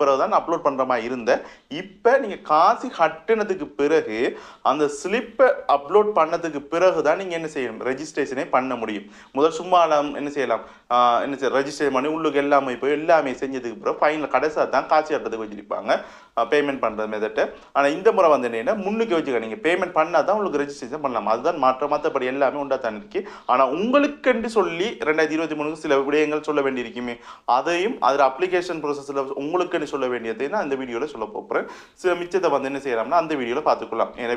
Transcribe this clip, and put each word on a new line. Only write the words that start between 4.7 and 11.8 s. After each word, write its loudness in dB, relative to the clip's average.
அந்த 2
ஸ்லிப்பை 2
அப்லோட் 4
பண்ணதுக்கு 0
பிறகு 4
தான் 4
நீங்க -6
என்ன -6
செய்யணும், -6
ரெஜிஸ்ட்ரேஷனே -4
பண்ண 0
முடியும். -6
முதல் 4
சும்மா 4
எல்லாம் 2
என்ன -6
செய்யலாம், 0
ஆ, 4
என்ன -4
செய்ய, 0
ரெஜிஸ்ட்ரேஷன் 0